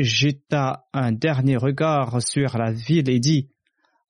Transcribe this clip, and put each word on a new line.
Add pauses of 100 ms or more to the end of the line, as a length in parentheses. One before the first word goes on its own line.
jeta
un
dernier
regard
sur
la
ville
et
dit, « (580)